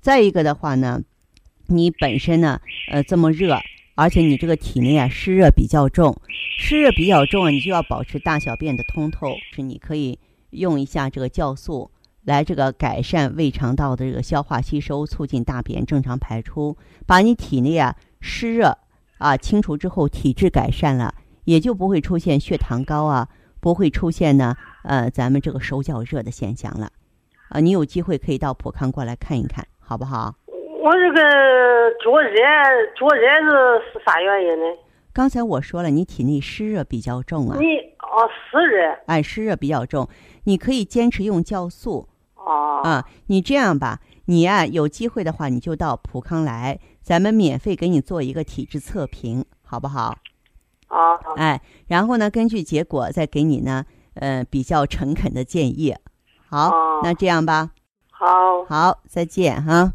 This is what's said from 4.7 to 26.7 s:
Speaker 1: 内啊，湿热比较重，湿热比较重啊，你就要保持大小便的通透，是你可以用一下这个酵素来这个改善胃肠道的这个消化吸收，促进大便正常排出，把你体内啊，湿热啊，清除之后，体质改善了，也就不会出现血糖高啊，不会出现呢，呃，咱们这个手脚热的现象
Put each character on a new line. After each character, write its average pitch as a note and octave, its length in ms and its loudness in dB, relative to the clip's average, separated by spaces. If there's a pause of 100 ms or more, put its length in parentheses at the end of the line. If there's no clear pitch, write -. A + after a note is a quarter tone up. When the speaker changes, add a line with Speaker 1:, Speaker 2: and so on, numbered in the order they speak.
Speaker 1:
内 C3+ 180 4
啊， B2+ 100 2
湿 F#3 260 -2
热 F#3 160 8
比 - 160 6
较 C#3+ 220 2
重， D3+ 260 4 (440)
湿 D4+ 220 0
热 C#4+ 100 6
比 E3+ 160 2
较 D#3+ 180 6
重 F#3+ 200 0
啊， D#3+ 60 4
你 C#3+ 100 2
就 F3 120 -4
要 E3+ 120 0
保 A#2+ 200 -8
持 - 140 -10
大 D#3 200 -2
小 D3 180 -6
便 D3+ 200 -4
的 A#2+ 60 -6 (100)
通 D#3 180 -4
透， D3+ 180 -8 (240)
是 C#3+ 100 -12
你 C3 160 -10
可 - 160 -10
以 C#3 240 -6 (320)
用 E3+ 280 -2
一 C#3 60 -2
下 C#3 240 -4
这 C3 100 -10
个 B2+ 120 -4
酵 C#3 260 -4
素 C#3+ 340 -10 (340)
来 C#3+ 200 2
这 F3 100 -4
个 C3+ 180 0
改 - 280 -4
善 C#3+ 360 0
胃 D#3 140 0
肠 B2+ 240 -2
道 C#3 220 -2
的 B2+ 80 -6
这 C3 80 -6
个 B2+ 100 -6
消 C#3+ 200 -2
化 C#3 180 -4
吸 D3 200 -4
收， D3 260 -6
促 D3+ 200 -8
进 C3 160 -2
大 B2 200 -6
便 A#2 240 -6
正 C#3 160 0
常 B2+ 160 -4
排 A2+ 240 -6
出， D3 340 -6 (300)
把 F#3 140 6
你 A3+ 140 4
体 - 260 -4
内 D3+ 180 0
啊， C#3 180 0 (240)
湿 - 340 -6
热 A3 220 2 (420)
啊， C#3+ 180 2
清 G#3 260 0
除 D3+ 140 -4
之 F3+ 120 -6
后， D#3 200 0
体 - 240 -2
质 F3+ 180 2
改 - 200 0
善 C#3 260 0
了， A#2+ 180 -4 (300)
也 E3 140 6
就 A3+ 160 0
不 F#3 140 -2
会 F#3+ 120 2
出 E3+ 180 -2
现 E3 200 0
血 D3 200 -4
糖 B2 260 -4
高 D3+ 200 -2
啊， C3 240 0 (320)
不 E3+ 140 2
会 F3 140 0
出 E3+ 220 -2
现 D#3 260 2
呢， B2+ 180 2 (300)
呃， B2+ 260 0
咱 B2 220 0
们 C#3+ 80 2
这 D3+ 100 -4
个 C3+ 100 -8
手 C3+ 220 -6
脚 C3 200 -6
热 B2 200 -6
的 A2+ 80 -10
现 A2+ 240 -8
象 - 240 -12